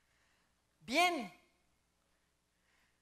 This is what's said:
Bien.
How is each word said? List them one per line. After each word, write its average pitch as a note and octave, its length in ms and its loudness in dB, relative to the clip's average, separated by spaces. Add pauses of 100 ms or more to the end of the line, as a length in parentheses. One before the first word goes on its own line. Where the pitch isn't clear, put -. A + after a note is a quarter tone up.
(800)
Bien. C4+ 540 0 (1700)